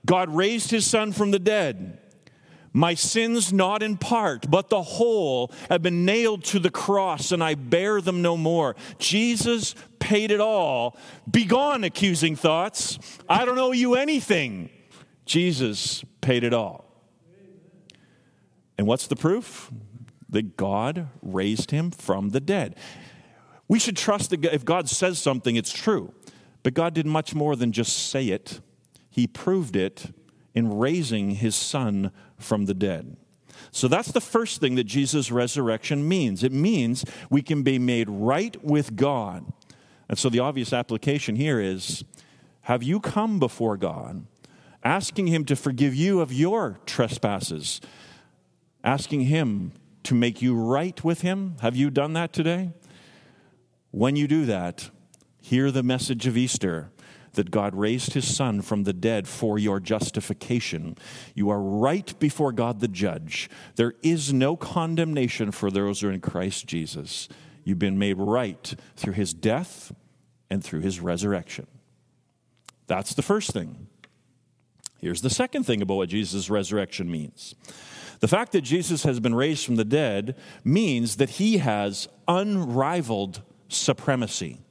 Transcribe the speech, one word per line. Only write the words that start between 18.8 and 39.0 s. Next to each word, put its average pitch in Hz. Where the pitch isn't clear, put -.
what's 120
the 135
proof? -
That 110
God 123
raised 98
him 160
from 98
the 135
dead. 160
We 226
should 220
trust -
that 160
if 147
God 165
says 180
something, 127
it's -
true. 165
But 131
God 170
did 156
much 156
more 147
than 117
just 113
say 135
it. -
He 120
proved 170
it -
in 110
raising 113
his 107
son 101
from 104
the 95
dead. 90
So -
that's 160
the 233
first -
thing 127
that 123
Jesus' 131
resurrection 123
means. 123
It 131
means 135
we 139
can 147
be 131
made 117
right 131
with 147
God. 110